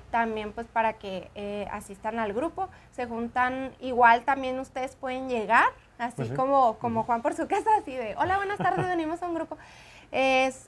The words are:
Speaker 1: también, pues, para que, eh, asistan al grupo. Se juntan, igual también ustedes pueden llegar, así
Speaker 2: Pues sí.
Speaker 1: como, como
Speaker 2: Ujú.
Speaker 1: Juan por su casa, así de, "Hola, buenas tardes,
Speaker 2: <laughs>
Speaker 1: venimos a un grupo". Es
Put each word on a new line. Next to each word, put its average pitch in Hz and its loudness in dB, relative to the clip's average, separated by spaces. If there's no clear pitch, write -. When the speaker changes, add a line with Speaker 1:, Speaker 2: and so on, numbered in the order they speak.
Speaker 1:
también, 214 -2
pues, 233 -10
para 220 0
que, 190 -10
eh, 202 -8
asistan 214 -8
al 208 -2
grupo. 330 -4
Se 247 -6
juntan, 247 -2
igual 240 6
también 262 -2
ustedes 262 -8
pueden 262 -6
llegar, 240 4
así 233 -6
Speaker 2:
Pues 226 -4
sí. - -6
Speaker 1:
como, 262 4
como 226 -2
Speaker 2:
Ujú. 220 -6
Speaker 1:
Juan 233 0
por 302 0
su 311 -4
casa, 403 0
así 262 -8
de, 226 -6
"Hola, 370 0
buenas 392 -2
tardes, 370 0
Speaker 2:
<laughs> 359 0
Speaker 1:
venimos 330 -4
a 349 -4
un 339 -4
grupo". 320 -6
Es 262 2